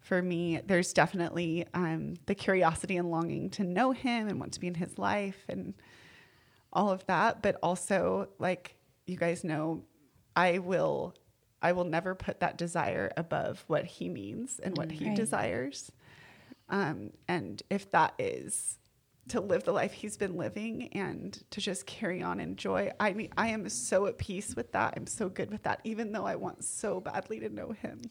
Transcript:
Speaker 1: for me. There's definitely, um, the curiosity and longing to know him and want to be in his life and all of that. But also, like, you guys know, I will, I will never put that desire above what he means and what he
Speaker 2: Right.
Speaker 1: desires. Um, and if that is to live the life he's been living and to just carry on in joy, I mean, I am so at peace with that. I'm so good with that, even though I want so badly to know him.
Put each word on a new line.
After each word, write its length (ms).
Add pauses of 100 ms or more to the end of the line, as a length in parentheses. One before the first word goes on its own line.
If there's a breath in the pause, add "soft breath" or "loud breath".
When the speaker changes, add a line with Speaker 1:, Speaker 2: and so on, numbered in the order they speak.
Speaker 1:
for 200
me. 460
There's 260
definitely, 800
um, 440 (100)
the 80
curiosity 640
and 120
longing 420
to 120
know 280
him 360
and 100
want 140
to 80
be 60
in 80
his 240
life 500
and 240 (960 loud breath)
all 200
of 160
that. 360
But 200
also, 640 (100)
like, 380 (300)
you 100
guys 260
know, 420 (520)
I 220
will, 560 (480)
I 100
will 120
never 320
put 240
that 180
desire 580
above 520
what 160
he 240
means 500
and 180
what 140
he 160
Speaker 2:
Right. 100
Speaker 1:
desires. 760 (760 loud breath)
Um, 420 (180)
and 420
if 220
that 260
is 600 (500)
to 120
live 240
the 80
life 200
he's 240
been 200
living 520
and 440 (180)
to 100
just 260
carry 360
on 180
in 160
joy, 420
I 140
mean, 240
I 120
am 200
so 380
at 120
peace 380
with 160
that. 240
I'm 100
so 220
good 220
with 120
that, 220
even 280
though 140
I 100
want 280
so 360
badly 400
to 80
know 220
him. 400